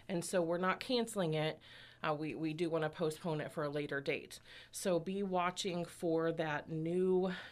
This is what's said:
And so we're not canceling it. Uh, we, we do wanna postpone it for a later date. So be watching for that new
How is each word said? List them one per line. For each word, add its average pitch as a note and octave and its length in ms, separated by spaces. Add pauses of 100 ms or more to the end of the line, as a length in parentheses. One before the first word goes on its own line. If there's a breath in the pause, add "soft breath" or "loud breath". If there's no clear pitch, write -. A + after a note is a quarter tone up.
And F3 160
so F3 200
we're E3 160
not F#3 200
canceling A3+ 540
it. D#3 260 (420 soft breath)
Uh, D#3+ 120
we, D3+ 200
we D#3 200
do E3 160
wanna D#3+ 200
postpone D#3 520
it C#3 100
for D3+ 140
a D3 40
later C#3+ 300
date. - 400 (320 loud breath)
So F3+ 280
be F#3+ 220
watching F3+ 600
for E3 500
that D#3 380
new F3+ 600 (180 loud breath)